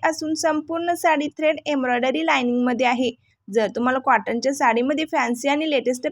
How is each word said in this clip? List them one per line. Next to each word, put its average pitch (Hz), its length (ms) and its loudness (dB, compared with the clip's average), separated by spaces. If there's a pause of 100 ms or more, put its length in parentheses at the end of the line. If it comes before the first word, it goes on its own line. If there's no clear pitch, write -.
असून 320 300 -2
संपूर्ण 330 600 -2
साडी 302 340 2
थ्रेड 311 280 0 (100)
एम्ब्रॉयडरी 254 600 0
लाइनिंगमध्ये 247 600 2
आहे. 240 240 0 (440)
जर 220 120 2 (100)
तुम्हाला 254 220 0
कॉटनच्या 240 560 0
साडीमध्ये 269 500 2
फॅन्सी 262 440 -2
आणि 302 220 0
लेटेस्ट 254 420 -2